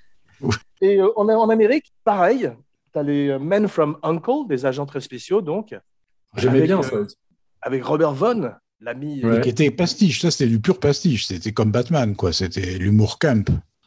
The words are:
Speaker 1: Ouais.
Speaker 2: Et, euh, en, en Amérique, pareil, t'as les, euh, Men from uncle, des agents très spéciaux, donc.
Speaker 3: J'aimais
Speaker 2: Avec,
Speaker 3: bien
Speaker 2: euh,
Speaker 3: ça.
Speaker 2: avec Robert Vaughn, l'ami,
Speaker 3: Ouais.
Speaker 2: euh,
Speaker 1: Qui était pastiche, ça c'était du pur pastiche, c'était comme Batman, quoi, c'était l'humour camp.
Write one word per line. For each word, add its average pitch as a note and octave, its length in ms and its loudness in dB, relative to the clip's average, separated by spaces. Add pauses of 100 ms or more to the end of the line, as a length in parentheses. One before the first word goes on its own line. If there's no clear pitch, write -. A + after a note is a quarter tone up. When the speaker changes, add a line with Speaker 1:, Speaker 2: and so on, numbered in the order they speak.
(400)
Speaker 1:
Ouais. A#2+ 140 -2 (260)
Speaker 2:
Et, G3 200 4
euh, F#3+ 160 4
en, G#3 120 2
en A3 200 4
Amérique, A3+ 440 2 (120)
pareil, G3+ 480 2 (400)
t'as D3+ 100 -4
les, C#3+ 280 0
euh, C3+ 100 -2
Men G3 260 0
from D3+ 380 -2
uncle, A3+ 440 -2
des C3+ 160 -2
agents C#3 220 -2
très C#3+ 140 -10
spéciaux, E3+ 420 -4
donc. F3 320 -6 (640)
Speaker 3:
J'aimais B2+ 220 2
Speaker 2:
Avec, D#3+ 100 6
Speaker 3:
bien F#3+ 100 2
Speaker 2:
euh, D3+ 40 0
Speaker 3:
ça. B2+ 160 -4 (640)
Speaker 2:
avec B2+ 220 -4
Robert D3+ 280 0
Vaughn, E3+ 420 -2 (260)
l'ami, B2+ 440 -8
Speaker 3:
Ouais. A2+ 140 2
Speaker 2:
euh, - 20 0
Speaker 1:
Qui A#2+ 80 0
était C#3 240 2
pastiche, E3+ 480 0
ça E3+ 100 0
c'était C3+ 180 0
du A2+ 120 2
pur F3+ 180 0
pastiche, C#3+ 480 0
c'était F#2+ 260 -6
comme G#2+ 200 2
Batman, A#2+ 420 0
quoi, F2 180 -2
c'était F#2 460 -4
l'humour G#2 400 2
camp. A2+ 260 2 (420)